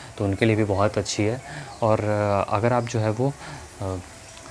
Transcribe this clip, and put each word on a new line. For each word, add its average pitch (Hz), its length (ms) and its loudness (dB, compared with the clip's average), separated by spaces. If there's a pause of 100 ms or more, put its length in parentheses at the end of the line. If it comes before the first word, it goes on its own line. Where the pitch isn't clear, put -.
(180)
तो 107 60 0
उनके 98 220 2
लिए 110 100 6
भी 110 80 4
बहुत 101 340 2
अच्छी 104 260 -2
है। 117 160 0 (420)
और, 107 220 4
अ, 104 500 2
अगर 113 180 2
आप 120 120 2
जो 113 160 -2
है 110 100 2
वो, 123 220 0 (500)
अ, 95 140 -4 (540)